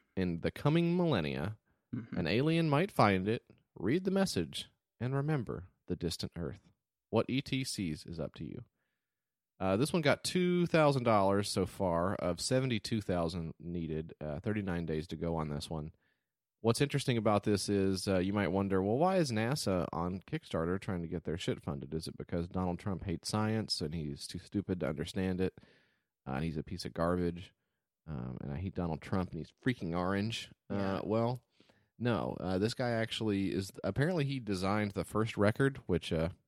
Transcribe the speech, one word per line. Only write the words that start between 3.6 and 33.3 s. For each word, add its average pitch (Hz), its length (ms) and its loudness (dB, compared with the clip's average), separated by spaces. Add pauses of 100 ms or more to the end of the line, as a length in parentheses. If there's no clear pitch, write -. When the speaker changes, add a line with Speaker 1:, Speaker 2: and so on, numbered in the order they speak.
Speaker 1:
read 143 260 2
the 190 60 0
message, 170 580 0 (320)
and 127 140 -2
remember 139 540 -2 (180)
the 90 100 -2
distant - 400 -4
Earth. 82 240 -6 (500)
What 110 180 4
E 131 120 0
T 131 240 -4
sees 80 400 -4
is 82 140 -10
up - 160 -6
to 82 100 -10
you." - 200 -10 (960)
Uh, 95 160 2
this 123 160 2
one 170 100 2
got - 220 4
two 180 420 2
thousand 147 380 4
dollars 101 440 6
so 98 160 0
far 90 520 0
of 87 240 -2
seventy-two 127 600 0
thousand 85 600 -2
needed, 80 600 -4
uh, 76 200 -6
thirty-nine 95 440 -2
days 80 220 -2
to 82 100 -8
go 82 200 -2
on 78 120 -2
this 73 220 -6
one. 78 220 -6 (680)
What's 113 200 2
interesting 139 360 0
about 104 280 4
this 104 240 2
is, 98 400 2
uh, 95 100 4
you 95 140 0
might 101 180 2
wonder, 95 320 2
well, 104 160 2
why 185 200 4
is 147 120 2
nasa 110 600 0
on 87 360 -2
Kickstarter 90 520 -2
trying 90 220 -4
to 82 60 -6
get 85 140 -6
their 82 160 -4
shit - 240 -4
funded? 69 320 -6
Is 82 140 -4
it - 100 -10
because 85 300 -4
Donald 92 320 -2
Trump 92 240 -6
hates 87 240 -6
science 107 520 0
and 80 140 -4
he's 73 320 -6
too 90 140 -10
stupid 92 400 -4
to 73 80 0
understand 90 520 -2
it? 92 140 0 (760)
Uh, 67 40 -4
and 69 120 -2
he's 80 120 -2
a 73 80 -4
piece - 200 -10
of 60 100 -10
garbage. 87 580 0 (560)
Um, 64 320 -6
and 71 120 -8
I 69 40 -6
hate 90 180 -6
Donald 82 260 -2
Trump 92 300 -2
and 82 80 -8
he's - 140 -10 (120)
freaking 101 320 -2
orange. 98 540 0 (180)
Speaker 2:
Yeah. 98 280 -2
Speaker 1:
Uh, - 80 -2
well, 117 360 0 (600)
no. 85 400 0
Uh, 95 180 0
this 110 160 2
guy 123 160 -2
actually 110 580 0